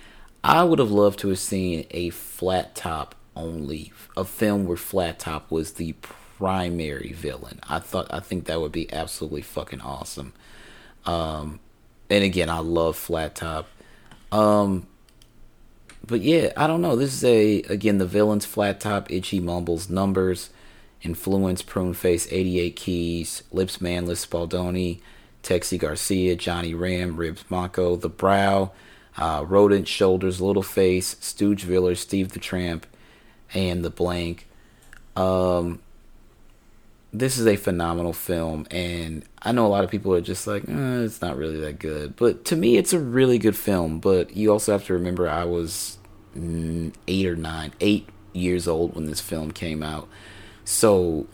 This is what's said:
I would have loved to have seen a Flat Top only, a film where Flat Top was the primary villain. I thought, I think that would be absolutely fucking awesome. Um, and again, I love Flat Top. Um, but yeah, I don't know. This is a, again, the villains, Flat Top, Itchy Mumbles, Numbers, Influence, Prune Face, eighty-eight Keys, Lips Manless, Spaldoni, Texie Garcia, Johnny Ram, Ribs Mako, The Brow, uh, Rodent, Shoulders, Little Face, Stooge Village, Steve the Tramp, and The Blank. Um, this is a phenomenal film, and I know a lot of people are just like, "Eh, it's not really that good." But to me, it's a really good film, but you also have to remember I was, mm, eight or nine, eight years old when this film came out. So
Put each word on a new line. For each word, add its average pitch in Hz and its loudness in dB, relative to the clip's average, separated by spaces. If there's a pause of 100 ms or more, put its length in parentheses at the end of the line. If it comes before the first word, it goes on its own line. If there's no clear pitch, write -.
(440)
I 160 6
would 165 4
have 113 4
loved 101 4
to 101 0
have 92 -2
seen 90 -2
a 87 -4
Flat - -4
Top 78 -8 (200)
only, 80 -8 (240)
a 95 -2
film 101 0
where 87 -2
Flat 85 -2
Top 78 -8
was 80 -4
the 80 -8 (440)
primary 87 -2
villain. 82 -10 (100)
I 78 -4
thought, - -4
I 82 -8
think 90 -6
that 80 -2
would 76 -4
be 80 -6
absolutely 76 -8
fucking - -10
awesome. 65 -12 (720)
Um, 78 -4 (500)
and 101 4
again, 90 2
I 82 -2
love 82 0
Flat 80 -4
Top. 80 -6 (640)
Um, 104 4 (1200)
but 113 0
yeah, 151 4
I 151 2
don't 165 2
know. 170 2
This 135 2
is 135 -4
a, 107 6
again, 101 2
the 95 2
villains, 104 2
Flat 101 0
Top, 101 -4
Itchy 92 -2
Mumbles, 87 -2
Numbers, 95 0 (520)
Influence, 95 0
Prune 92 -4
Face, 85 0
eighty-eight 90 0
Keys, 85 -4 (100)
Lips - -2
Manless, 87 -4
Spaldoni, 90 -2 (420)
Texie 90 -2
Garcia, 90 0
Johnny 85 -4
Ram, 90 -2
Ribs 80 -6
Mako, 90 0
The 87 -4
Brow, 98 2 (460)
uh, 78 -2
Rodent, 101 6
Shoulders, 92 2
Little 98 2
Face, 92 2
Stooge 101 0
Village, 90 2
Steve 95 -2
the - -10
Tramp, 87 -4 (680)
and 87 0
The 80 -4
Blank. 87 -4 (640)
Um, 92 2 (1300)
this 131 0
is 113 2
a 101 8
phenomenal 85 -2
film, 82 -4
and 85 -6 (160)
I 117 -2
know 120 4
a - 6
lot 98 4
of 90 -2
people 98 0
are 87 4
just 92 -8
like, 101 -4
"Eh, 131 -2
it's 110 -6
not 82 -4
really 78 -4
that 76 -8
good." 76 -6
But - 2
to 165 0
me, 175 4
it's - 0
a 175 4
really 127 4
good 104 2
film, 82 0
but 92 2
you 107 4
also 104 4
have 98 0
to 92 0
remember 90 0
I 82 -2
was, 87 -4 (360)
mm, 82 -4 (120)
eight 95 0
or 87 -2
nine, 78 -8
eight 104 4 (240)
years 90 0
old 82 0
when 80 -6
this 76 -6
film 78 -6
came 78 -6
out. 76 -8 (580)
So 90 2